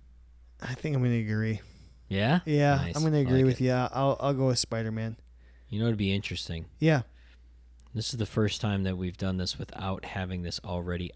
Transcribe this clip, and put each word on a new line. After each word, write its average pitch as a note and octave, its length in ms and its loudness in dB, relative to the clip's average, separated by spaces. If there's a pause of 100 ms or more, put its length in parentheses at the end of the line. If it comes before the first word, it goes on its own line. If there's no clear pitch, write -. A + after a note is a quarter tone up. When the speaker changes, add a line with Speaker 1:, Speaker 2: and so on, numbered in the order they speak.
(600)
Speaker 1:
I B2+ 120 -6
think D3 220 -4
I'm B2+ 80 2
gonna A#2+ 120 2
agree. A2 440 0 (480)
Speaker 2:
Yeah? A2+ 380 2
Speaker 1:
Yeah, C#3+ 300 4
Speaker 2:
Nice. - 200 0
Speaker 1:
I'm D3+ 80 0
gonna D#3 140 4
Speaker 2:
I C#3+ 40 4
Speaker 1:
agree C3 180 4
Speaker 2:
like C3 60 6
Speaker 1:
with B2+ 160 2
Speaker 2:
it. B2+ 40 2
Speaker 1:
you. B2+ 60 4
I'll, B2+ 480 0
I'll C#3 140 0
go C3 140 0
with B2 120 2
Spider-Man. A2+ 580 -4 (520)
Speaker 2:
You G#2 100 -4
know, A2+ 60 2
it'd A#2 120 2
be G2 160 2
interesting. F2 520 -4 (140)
Speaker 1:
Yeah. D#3 220 4 (920)
Speaker 2:
This A2 200 -4
is A#2 60 -2
the G#2+ 60 0
first - 360 0
time G2+ 220 0
that F#2 140 -2
we've F2+ 200 -4
done F#2+ 200 -2
this F2+ 220 -4
without - 460 -8
having F#2 380 -6
this E2+ 200 -6
already F2 520 -4